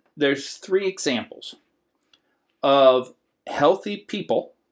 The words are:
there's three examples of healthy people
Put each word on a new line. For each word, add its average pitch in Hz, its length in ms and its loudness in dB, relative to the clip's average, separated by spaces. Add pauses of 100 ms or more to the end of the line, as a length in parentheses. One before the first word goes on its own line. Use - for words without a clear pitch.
(160)
there's 139 400 -2
three 190 320 -2
examples - 680 -8 (1120)
of 135 500 4 (320)
healthy 190 500 0
people - 580 -6 (180)